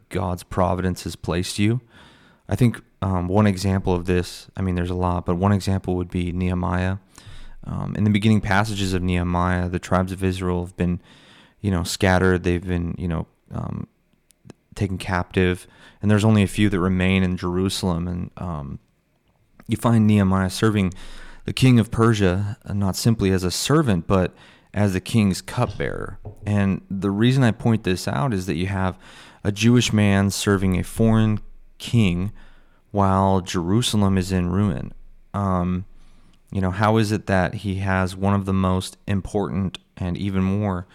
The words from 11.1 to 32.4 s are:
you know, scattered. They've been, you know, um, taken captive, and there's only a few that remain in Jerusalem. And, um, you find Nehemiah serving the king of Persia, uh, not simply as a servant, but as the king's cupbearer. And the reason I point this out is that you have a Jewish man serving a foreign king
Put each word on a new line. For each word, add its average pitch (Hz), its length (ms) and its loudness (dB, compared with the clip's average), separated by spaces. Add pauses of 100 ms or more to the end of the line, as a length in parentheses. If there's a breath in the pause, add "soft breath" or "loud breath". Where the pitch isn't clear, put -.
you 101 100 -2
know, 87 140 0
scattered. 92 600 2
They've 87 200 0
been, 87 340 -4
you 90 100 -4
know, 82 180 -4 (260)
um, - 340 -8 (880)
taken 92 240 -4
captive, 90 680 -2 (340 loud breath)
and 104 100 0
there's 104 140 4
only 110 180 6
a 92 60 2
few 104 200 2
that 98 120 0
remain 92 420 2
in 90 140 0
Jerusalem. 90 720 -2
And, 87 300 -8
um, 76 420 -8 (880)
you 113 100 -2
find 113 300 2
Nehemiah 95 440 2
serving 104 420 0 (520 loud breath)
the - 80 -6
king 127 280 6
of - 100 0
Persia, 101 720 2
uh, - 80 -10
not 101 240 -2
simply 107 340 2
as 92 140 0
a 90 60 -2
servant, 127 560 0
but 92 260 2 (420 loud breath)
as 104 180 2
the 92 80 -2
king's 104 420 0
cupbearer. 65 760 -6 (280)
And 101 440 0
the 98 200 -2
reason 123 340 2
I 113 80 4
point 113 320 0
this 92 240 -2
out 127 260 -2
is 90 120 -4
that 78 80 -4
you 87 120 -2
have 95 320 -4 (460 loud breath)
a 101 80 0
Jewish 113 400 4
man 101 380 4
serving 95 480 0
a 87 60 -2
foreign 110 560 2 (380)
king 98 540 0 (580 soft breath)